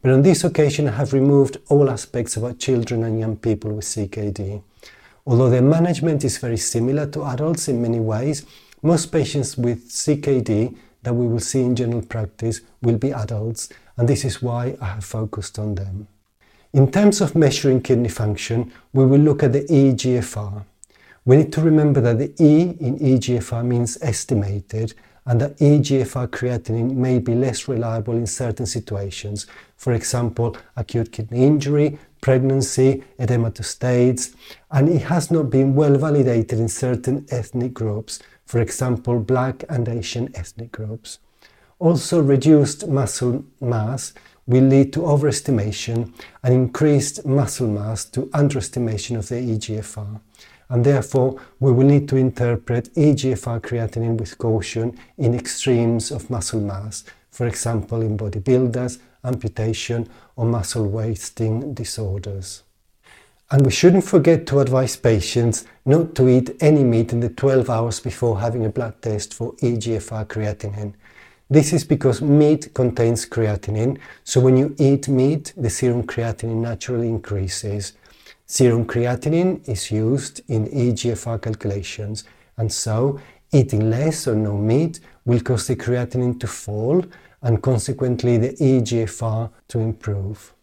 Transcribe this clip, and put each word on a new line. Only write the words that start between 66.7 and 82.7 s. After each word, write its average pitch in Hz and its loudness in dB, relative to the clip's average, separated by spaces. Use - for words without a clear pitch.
meat 117 2
in 120 -2
the 117 -2
twelve 131 0
hours 117 -2
before 113 -2
having 117 -2
a 110 -2
blood 113 -6
test 107 -6
for - -8
E 120 0
G 113 -4
F 104 -6
R 110 -6
creatinine. 104 -6
This 147 4
is 170 0
because 135 0
meat 151 2
contains 117 0
creatinine, 110 -4
so - 2
when 127 6
you 143 2
eat 139 4
meat, 139 0
the 120 -2
serum 120 -2
creatinine 113 -6
naturally 117 -4
increases. 101 -6
Serum 120 2
creatinine 151 -2
is 107 -6
used 110 -2
in 110 -2
E 123 0
G 120 -2
F 110 -6
R 117 -4
calculations, 104 -8
and 113 -2